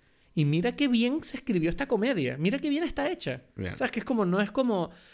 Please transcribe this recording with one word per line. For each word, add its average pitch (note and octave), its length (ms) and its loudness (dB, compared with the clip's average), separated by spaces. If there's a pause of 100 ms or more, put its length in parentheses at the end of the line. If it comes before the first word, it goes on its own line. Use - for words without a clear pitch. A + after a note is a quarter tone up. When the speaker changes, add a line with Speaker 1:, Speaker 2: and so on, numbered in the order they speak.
(340)
Speaker 1:
y D#3 100 2
mira E3+ 300 2
qué C#4+ 140 2
bien B3 340 2
se - 140 0
escribió E3+ 340 0
esta C4+ 160 -2
comedia, G3 500 0
mira F#3 220 0
qué D4 100 -4
bien D4 140 0
está C#4+ 280 -2
hecha". C3 320 -6 (140)
Speaker 2:
Ya. F2+ 200 -4
Speaker 1:
¿Sabes? B3 160 -2
Que A3+ 80 -4
es G#3 40 -4
como, A3 220 0
no F#3 140 2
es G3+ 100 0
como A#3 400 0 (240)